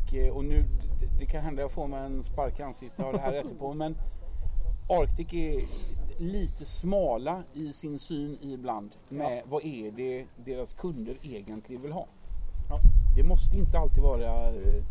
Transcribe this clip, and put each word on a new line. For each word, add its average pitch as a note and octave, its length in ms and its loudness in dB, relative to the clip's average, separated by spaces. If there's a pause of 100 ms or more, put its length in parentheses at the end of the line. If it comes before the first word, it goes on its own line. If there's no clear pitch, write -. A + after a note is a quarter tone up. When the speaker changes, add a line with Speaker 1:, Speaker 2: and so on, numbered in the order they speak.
(140)
Speaker 1:
eh, B2+ 220 4
och C#3 100 -4
nu, D3 180 4 (360)
det, - 200 2
det - 60 -4
kan D3+ 180 0
hända D3 180 -4
jag C#3 100 -6
får D3+ 160 -6
mig C#3 180 -8
en C3 180 -6
spark B2+ 360 -4
i D3 40 -10
ansiktet C3 420 -12
av C3+ 80 -8
det - 60 -2
här C3+ 140 -4
Speaker 2:
<laughs> C#3+ 100 -6
Speaker 1:
efterpå, C#3+ 300 -10
men D#3 240 -8 (920)
Arctic - 440 0
är D#3 280 0 (560)
lite F3+ 480 -4
smala E3 800 -4 (100)
i D3 200 -12
sin D3 260 -12
syn D3 420 -10
ibland B2 540 -10 (140)
med C#3 280 -6
Speaker 2:
Ja. B2 80 -12
Speaker 1:
vad D3 200 -6
är A#2 260 -10
det B2+ 340 -10 (200)
deras B2+ 280 -10
kunder B2+ 500 -10
egentligen A2 580 -14
vill C#3+ 100 -12
ha. E3+ 160 -10 (600)
Speaker 2:
Ja. - 60 -2 (400)
Speaker 1:
Det - 80 6
måste - 340 8
inte - 220 4
alltid D#3 240 6
vara, A#2 460 4
eh, - 420 4